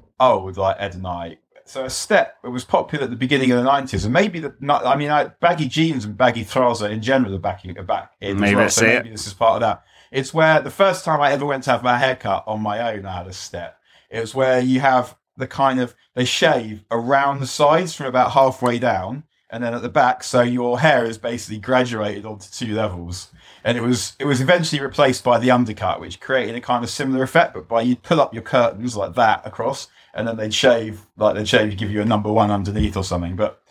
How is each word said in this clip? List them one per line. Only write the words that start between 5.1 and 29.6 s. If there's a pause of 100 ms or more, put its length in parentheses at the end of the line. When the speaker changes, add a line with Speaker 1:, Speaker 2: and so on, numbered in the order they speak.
Speaker 1:
I, (140)
baggy
jeans
and
baggy
trousers
in
general
are
backing,
are
back
in
Speaker 2:
Maybe
Speaker 1:
as
well,
Speaker 2:
that's
Speaker 1:
so
Speaker 2:
it.
Speaker 1:
maybe
this
is
part
of
that. (300)
It's
where
the
first
time
I
ever
went
to
have
my
haircut
on
my
own,
I
had
a
step. (320)
It
was
where
you
have (200)
the
kind
of, (200)
they
shave
around
the
sides
from
about
halfway
down, (260)
and
then
at
the
back,
so
your
hair
is
basically
graduated
onto
two
levels. (320)
And
it
was,
it
was
eventually
replaced
by
the
undercut,
which
created
a
kind
of
similar
effect,
but
by,
you'd
pull
up
your
curtains
like
that
across, (280)